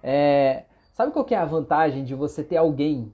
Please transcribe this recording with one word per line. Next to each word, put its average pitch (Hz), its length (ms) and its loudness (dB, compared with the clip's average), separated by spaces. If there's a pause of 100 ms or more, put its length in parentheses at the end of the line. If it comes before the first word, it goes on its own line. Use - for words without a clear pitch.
é... 139 600 2 (280)
Sabe 285 200 -2
qual 285 120 -2
que 240 100 -2
é 202 40 0
a 170 80 0
vantagem 151 580 0
de 131 100 -8
você 147 300 -6
ter 160 140 -2
alguém 147 560 0